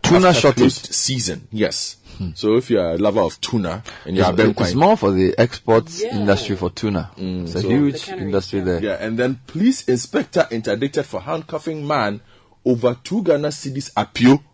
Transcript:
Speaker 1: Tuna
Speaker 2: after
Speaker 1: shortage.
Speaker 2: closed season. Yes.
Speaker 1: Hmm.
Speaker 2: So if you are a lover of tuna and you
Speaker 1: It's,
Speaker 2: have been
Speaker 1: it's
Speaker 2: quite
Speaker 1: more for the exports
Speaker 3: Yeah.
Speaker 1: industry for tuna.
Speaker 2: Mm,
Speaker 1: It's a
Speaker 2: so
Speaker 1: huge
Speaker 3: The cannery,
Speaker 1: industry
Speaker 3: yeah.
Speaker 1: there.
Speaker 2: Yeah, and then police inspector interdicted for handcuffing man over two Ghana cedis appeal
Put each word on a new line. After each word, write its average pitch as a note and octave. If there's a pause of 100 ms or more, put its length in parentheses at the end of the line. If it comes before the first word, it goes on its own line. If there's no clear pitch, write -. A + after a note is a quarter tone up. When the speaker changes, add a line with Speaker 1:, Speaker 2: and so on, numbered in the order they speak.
Speaker 1:
Tuna F#3
Speaker 2:
after D3
Speaker 1:
shortage. C#3
Speaker 2:
closed -
season. A#2
Yes. - (240)
Speaker 1:
Hmm. F#2
Speaker 2:
So G#2+
if B2+
you A2+
are E2+
a E2
lover G#2
of E2
tuna G2 (240)
and F#2
you F#2+
Speaker 1:
It's, F2+
Speaker 2:
have F2+
been G#2+
Speaker 1:
it's -
Speaker 2:
quite F#2
Speaker 1:
more F3+
for G2+
the F#2+
exports A#2+
Speaker 3:
Yeah. -
Speaker 1:
industry G2+
for F2+
tuna. F#2+
Speaker 2:
Mm, F#2
Speaker 1:
It's E2
a F2+
Speaker 2:
so F#2+
Speaker 1:
huge C#3
Speaker 3:
The -
cannery, G2
Speaker 1:
industry G2
Speaker 3:
yeah. F#2
Speaker 1:
there. F2+
Speaker 2:
Yeah, G2
and A2
then B2+
police A#3
inspector -
interdicted A#2
for F#2
handcuffing D#3
man G#2+ (440)
over B2
two G3+
Ghana D3+
cedis C#3
appeal C#3 (100)